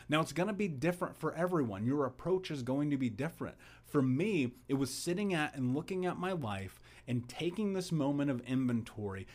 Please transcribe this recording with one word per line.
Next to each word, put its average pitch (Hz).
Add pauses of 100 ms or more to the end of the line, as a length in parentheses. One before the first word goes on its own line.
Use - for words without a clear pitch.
Now, 151
it's 143
gonna 190
be 196
different 165
for 160
everyone. 143
Your 139
approach 185
is 139
going 143
to 139
be 131
different. 110 (260)
For 147
me, 135 (160)
it 139
was 135
sitting 190
at 151
and 127
looking 180
at 170
my 180
life 104 (280)
and 123
taking 196
this 180
moment 143
of 123
inventory 110